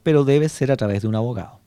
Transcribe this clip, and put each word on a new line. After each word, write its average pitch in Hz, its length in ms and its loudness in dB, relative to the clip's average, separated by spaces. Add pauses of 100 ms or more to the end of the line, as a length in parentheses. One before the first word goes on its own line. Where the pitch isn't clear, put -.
pero 147 220 4
debe 147 240 2
ser 139 220 -2
a 131 60 2
través 101 240 -2
de 110 60 -4
un 110 80 -2
abogado. 110 520 -6